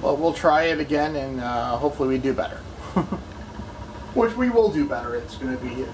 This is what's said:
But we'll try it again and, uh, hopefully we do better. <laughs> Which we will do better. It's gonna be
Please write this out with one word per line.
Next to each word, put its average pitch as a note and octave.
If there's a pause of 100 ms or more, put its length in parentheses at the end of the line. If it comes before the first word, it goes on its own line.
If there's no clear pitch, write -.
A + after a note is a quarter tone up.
But C#3+
we'll D#3+
try D#3
it D#3+
again D3+
and, C3+
uh, A#2+
hopefully C#3
we C3
do C3
better. - (360)
<laughs> -
Which A#3
we B3
will A3+
do D3+
better. A#2+
It's A#2
gonna B2+
be B2 (100)